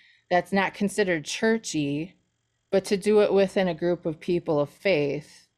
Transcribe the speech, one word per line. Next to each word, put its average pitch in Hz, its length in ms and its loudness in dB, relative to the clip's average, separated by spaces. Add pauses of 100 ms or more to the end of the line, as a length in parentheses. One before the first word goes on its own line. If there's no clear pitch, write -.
(300)
that's 180 220 0
not 196 220 0
considered 190 500 -2
churchy, 160 880 -4 (560)
but - 140 2
to 208 120 -2
do 208 240 2
it 202 120 4
within 190 340 2
a 175 80 -2
group 170 320 -2
of 160 140 -6
people 165 400 -2
of 143 100 -2
faith 151 880 -2